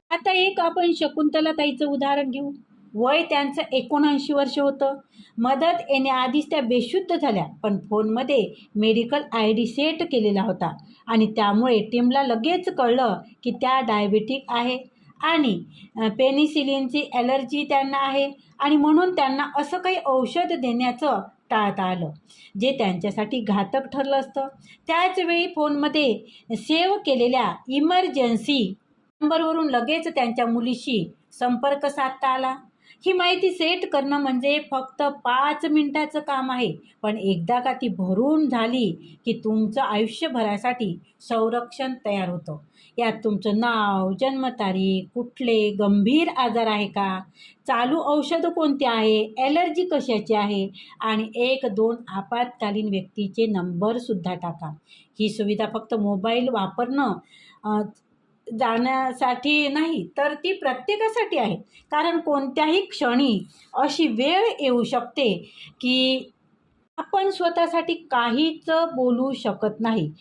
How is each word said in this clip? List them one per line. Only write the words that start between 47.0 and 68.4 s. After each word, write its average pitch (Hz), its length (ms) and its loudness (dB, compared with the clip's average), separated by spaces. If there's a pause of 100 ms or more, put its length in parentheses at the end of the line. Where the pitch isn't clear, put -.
चालू 254 320 0
औषध 302 460 0
कोणते 302 400 0
आहे, 220 520 2
ॲलर्जी 330 480 2
कशाची 240 480 0
आहे 202 360 0 (320)
आणि 220 340 -2
एक 254 240 0 (120)
दोन 220 240 2 (120)
आपत्कालीन 214 840 -4
व्यक्तीचे 196 560 -2
नंबरसुद्धा 185 880 -2
टाका. 170 400 -8 (460)
ही 214 100 0
सुविधा 208 440 -2
फक्त 220 220 -6
मोबाईल 220 540 0
वापरणं, 240 640 -2 (500)
अ, 214 180 0 (800)
जाण्यासाठी 254 1080 0
नाही, 294 400 -2 (100)
तर 294 160 0
ती 349 200 -2
प्रत्येकासाठी 415 840 -2
आहे. 214 180 0 (360)
कारण 330 280 0
कोणत्याही 302 640 0
क्षणी 247 600 0 (300)
अशी 285 340 0
वेळ 277 360 2 (160)
येऊ 247 240 2
शकते 233 680 -2 (300)
की 262 480 0 (680)
आपण 392 320 0
स्वतःसाठी 339 640 0
काहीच 285 760 0